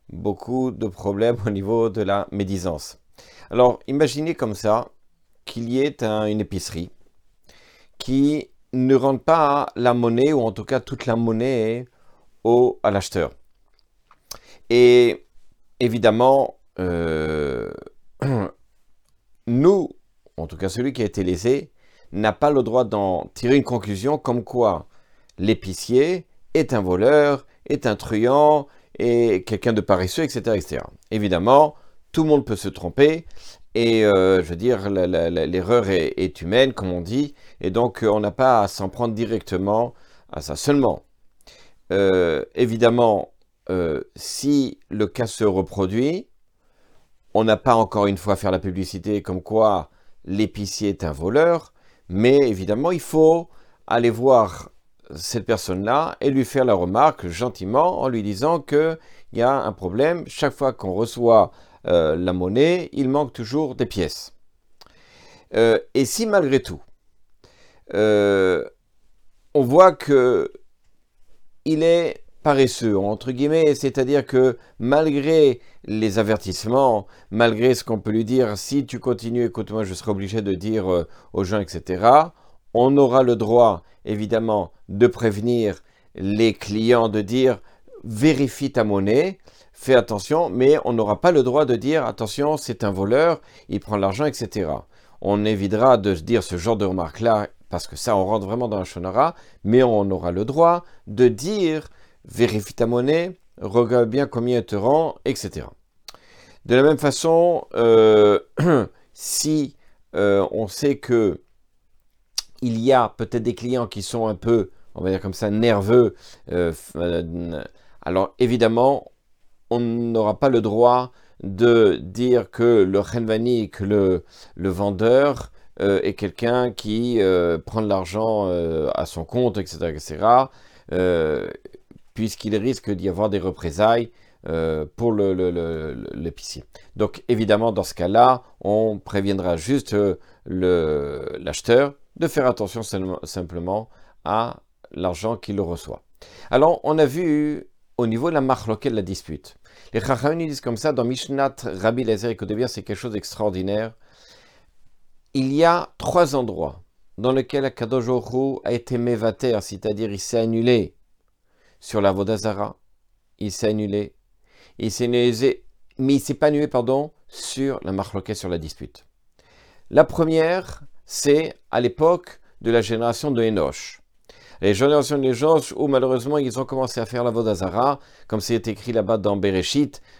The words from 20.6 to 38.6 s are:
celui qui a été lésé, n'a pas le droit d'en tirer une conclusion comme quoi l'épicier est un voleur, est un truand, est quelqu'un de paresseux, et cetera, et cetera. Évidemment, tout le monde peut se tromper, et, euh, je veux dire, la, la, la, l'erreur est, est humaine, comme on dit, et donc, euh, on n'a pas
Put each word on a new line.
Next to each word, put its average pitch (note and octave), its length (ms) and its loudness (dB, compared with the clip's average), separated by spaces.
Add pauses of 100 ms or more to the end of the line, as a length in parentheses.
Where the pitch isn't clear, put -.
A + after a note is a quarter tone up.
celui B2 240 -4
qui B2 80 -6
a G#2+ 40 0
été G2 200 -4
lésé, G#2 480 -2 (400)
n'a G#2+ 180 0
pas C3 180 0
le C#3 140 2
droit A2+ 220 0
d'en G2 480 -4
tirer B2+ 240 2
une C3+ 80 2
conclusion G#2+ 520 -4
comme A#2+ 280 -4
quoi G#2 420 -2 (500)
l'épicier A#2+ 880 0 (280)
est D3+ 180 0
un A#2 80 0
voleur, C3+ 680 2 (180)
est C#3+ 200 -4
un G#2+ 120 0
truand, C#3 680 2 (300)
est A#2 480 2
quelqu'un G#2+ 280 -2
de G#2 80 2
paresseux, F#2 420 0
et D3 60 -4
cetera, A2+ 260 -2
et F2+ 60 -2
cetera. A#1+ 280 -10 (220)
Évidemment, G#2+ 640 4 (380)
tout D#3+ 100 0
le D#3 60 0
monde C#3+ 160 4
peut A2+ 100 -4
se G2 140 -8
tromper, D3 560 0 (480)
et, A2+ 300 2
euh, F#2+ 400 4
je D#2+ 60 -8
veux F2 80 -6
dire, G2+ 320 0
la, F#2 180 0
la, E2+ 220 0
la, D#2+ 160 -2
l'erreur F#2+ 440 0
est, E2+ 280 0
est F2+ 240 -4
humaine, A#2+ 320 2
comme F#2+ 180 -6
on F2 80 -4
dit, B2 360 -6 (260)
et F#2 100 -4
donc, A#2 320 -2
euh, G#2+ 60 2
on G#2+ 100 2
n'a G#2 120 -2
pas B2+ 320 4